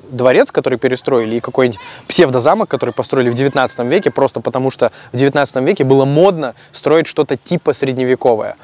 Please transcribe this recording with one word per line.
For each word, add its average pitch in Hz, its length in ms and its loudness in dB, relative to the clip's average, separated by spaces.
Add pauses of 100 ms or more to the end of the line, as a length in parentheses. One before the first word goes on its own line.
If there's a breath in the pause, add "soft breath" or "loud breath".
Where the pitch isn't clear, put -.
(100)
дворец, 127 400 2
который 131 280 -2
перестроили, 123 580 -2
и 117 40 -4
какой-нибудь 127 380 -2 (300 loud breath)
псевдозамок, 156 600 2
который 127 240 -4
построили 127 360 0
в 120 60 0
девятнадцатом 127 540 -2
веке, 143 220 0
просто 135 300 -2
потому 131 300 -4
что 120 200 0 (220 loud breath)
в - 40 -6
девятнадцатом 135 480 0
веке 143 200 0
было 135 200 4
модно 151 500 2 (180 soft breath)
строить 151 340 0
что-то 151 300 -2
типа - 360 -4
средневековое. 127 920 -2